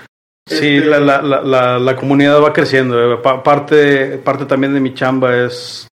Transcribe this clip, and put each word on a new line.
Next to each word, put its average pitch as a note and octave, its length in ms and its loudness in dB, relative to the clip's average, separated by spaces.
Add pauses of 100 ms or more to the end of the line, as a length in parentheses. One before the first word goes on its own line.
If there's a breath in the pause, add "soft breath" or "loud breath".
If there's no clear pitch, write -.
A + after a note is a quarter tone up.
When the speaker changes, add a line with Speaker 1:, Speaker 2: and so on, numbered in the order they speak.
(480 loud breath)
Speaker 1:
Sí, D3 300 0
Speaker 2:
Este D3+ 100 0
Speaker 1:
la, D3 120 2
la, C#3+ 200 2
la, C#3 220 -2
la, B2 360 0
la B2+ 180 0
comunidad C#3+ 440 2
va D3 140 2
creciendo, B2+ 580 0
eh. A2+ 60 -4
Pa-, B2+ 240 -2
parte, C#3+ 760 2
parte C#3 300 -4
también C#3 260 -2
de C#3 80 0
mi C3 140 -4
chamba C3 420 -2
es - 560 -6